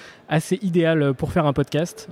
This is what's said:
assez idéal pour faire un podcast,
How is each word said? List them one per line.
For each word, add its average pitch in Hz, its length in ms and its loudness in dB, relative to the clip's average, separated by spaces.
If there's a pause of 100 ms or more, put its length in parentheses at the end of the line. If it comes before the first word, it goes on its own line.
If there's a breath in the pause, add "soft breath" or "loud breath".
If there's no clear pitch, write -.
(300 loud breath)
assez 165 320 -2
idéal 165 540 2
pour 151 160 -4
faire 147 160 2
un 139 60 2
podcast, 147 580 -4